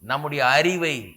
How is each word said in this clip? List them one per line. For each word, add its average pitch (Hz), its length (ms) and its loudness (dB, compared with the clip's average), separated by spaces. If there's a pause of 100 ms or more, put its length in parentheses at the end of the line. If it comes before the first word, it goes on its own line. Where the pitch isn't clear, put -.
நம்முடைய 143 460 -4
அறிவை 160 460 2 (220)